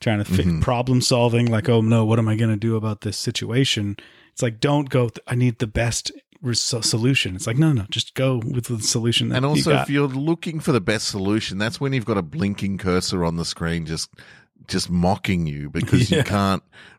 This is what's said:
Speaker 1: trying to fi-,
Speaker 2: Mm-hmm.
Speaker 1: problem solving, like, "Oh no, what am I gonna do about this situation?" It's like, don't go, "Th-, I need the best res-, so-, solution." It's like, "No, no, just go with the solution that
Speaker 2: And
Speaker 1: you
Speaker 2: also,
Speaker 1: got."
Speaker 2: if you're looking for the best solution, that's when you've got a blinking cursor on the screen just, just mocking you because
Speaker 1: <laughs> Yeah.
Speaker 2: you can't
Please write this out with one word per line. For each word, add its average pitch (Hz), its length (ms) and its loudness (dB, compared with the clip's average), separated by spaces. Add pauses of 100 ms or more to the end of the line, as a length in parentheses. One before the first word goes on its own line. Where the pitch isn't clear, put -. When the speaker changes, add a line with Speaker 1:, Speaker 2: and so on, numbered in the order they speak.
Speaker 1:
trying 110 180 0
to 101 60 0
fi-, 95 180 0
Speaker 2:
Mm-hmm. 85 180 2
Speaker 1:
problem 123 400 2
solving, 120 460 2
like, 113 220 0
"Oh 117 120 6
no, 110 240 4
what 113 140 4
am 113 80 2
I 107 80 2
gonna 110 220 2
do 113 180 0
about 107 260 -4
this 104 160 -6
situation?" 110 800 -2 (380)
It's - 80 -6
like, 113 180 -2
don't 143 300 2
go, 123 200 2
"Th-, - 180 -16
I 120 80 -2
need 123 240 2
the 123 80 -2
best 113 440 -2 (300)
res-, 117 200 -2
so-, 117 200 -4
solution." 113 540 2
It's 92 120 -8
like, 113 100 -2
"No, 156 160 6
no, 107 160 0
just - 260 -6
go 131 220 0
with 117 280 -4
the 117 140 -4
solution 117 500 0
that 120 80 -2
Speaker 2:
And 127 60 0
Speaker 1:
you 139 60 2
Speaker 2:
also, 151 220 2
Speaker 1:
got." 135 120 2
Speaker 2:
if 135 60 -6
you're 143 180 2
looking 156 540 -2
for - 100 0
the 117 100 4
best 107 280 -2
solution, 101 480 -2
that's 110 240 -4
when 139 120 -2
you've 120 120 -2
got 110 120 0
a 98 60 0
blinking 98 540 -4
cursor 90 480 0
on 82 100 -2
the 85 100 -4
screen 82 400 -4
just, 78 240 -6 (580)
just 92 220 -4
mocking 90 580 0
you 73 220 -6
because 113 400 2
Speaker 1:
<laughs> - 20 2
Yeah. 165 80 2
Speaker 2:
you 135 40 2
can't 98 400 0 (360)